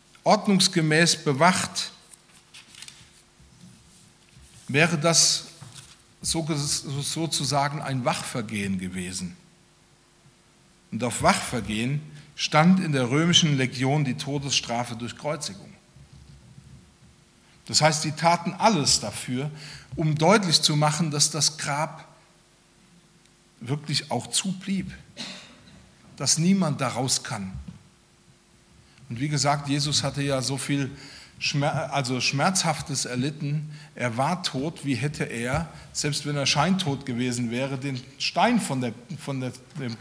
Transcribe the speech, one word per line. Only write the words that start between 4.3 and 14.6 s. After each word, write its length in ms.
wäre 300
das 480
so 220
ges-, 420
sozusagen 800
ein 240
Wachvergehen 720
gewesen. 580
Und 100
auf 200
Wachvergehen 800
stand 440
in 120
der 180
römischen 460
Legion 480
die 100
Todesstrafe 840